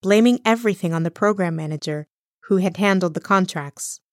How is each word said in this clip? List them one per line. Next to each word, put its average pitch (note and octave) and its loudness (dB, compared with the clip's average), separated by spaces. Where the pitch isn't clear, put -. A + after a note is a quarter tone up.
blaming A3+ 4
everything A3 0
on E3 -2
the E3 -2
program G3 0
manager, D#3 -8
who G3 2
had F#3 -2
handled F#3 0
the E3 -6
contracts. - -4